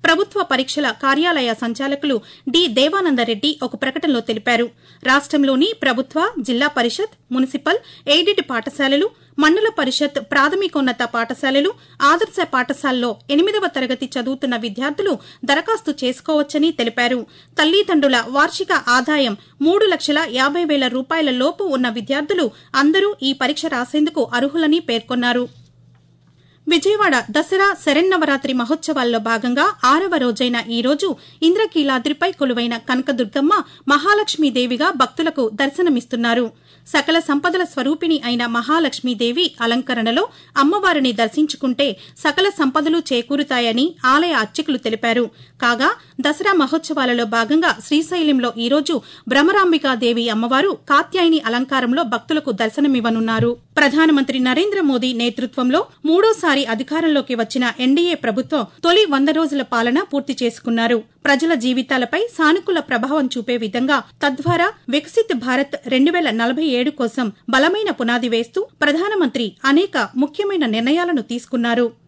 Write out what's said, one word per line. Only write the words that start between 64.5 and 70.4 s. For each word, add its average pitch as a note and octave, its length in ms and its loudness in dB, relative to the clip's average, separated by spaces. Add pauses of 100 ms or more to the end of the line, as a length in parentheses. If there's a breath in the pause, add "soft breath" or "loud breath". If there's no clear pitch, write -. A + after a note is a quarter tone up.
వికసిత్ D#4 480 0
భారత్ C#4 380 -2 (120)
రెండు C4 240 4
వేల E4 180 0
నలభై A#3 340 0
ఏడు B3+ 280 0
కోసం A#3 400 -4 (180 soft breath)
బలమైన E4+ 420 2
పునాది A#3+ 380 -2
వేస్తూ A#3 380 -2 (140)
ప్రధానమంత్రి D4+ 720 0 (120)
అనేక C#4 420 2 (100)
ముఖ్యమైన E4+ 480 -2